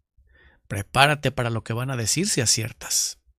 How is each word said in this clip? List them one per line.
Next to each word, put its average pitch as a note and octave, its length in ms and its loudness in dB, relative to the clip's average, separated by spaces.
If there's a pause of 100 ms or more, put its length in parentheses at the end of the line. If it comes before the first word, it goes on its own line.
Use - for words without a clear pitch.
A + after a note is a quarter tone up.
(680)
Prepárate C3+ 640 2
para A#2+ 180 -2
lo A2+ 160 -2
que A#2 80 -6
van B2 160 -4
a C3 80 -4
decir D3 320 -2
si - 100 0
aciertas. - 800 -2 (200)